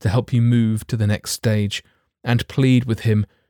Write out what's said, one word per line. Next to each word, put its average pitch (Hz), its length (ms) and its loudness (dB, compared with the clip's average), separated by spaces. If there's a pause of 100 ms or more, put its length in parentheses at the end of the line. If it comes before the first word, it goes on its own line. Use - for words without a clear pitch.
to 107 80 -2
help 117 240 -2
you 120 80 2
move 117 460 2
to 120 100 -4
the 107 100 0
next - 240 -4
stage, 104 500 -2 (420)
and 120 260 -2
plead 127 340 2
with 110 160 -2
Him 107 260 0 (240)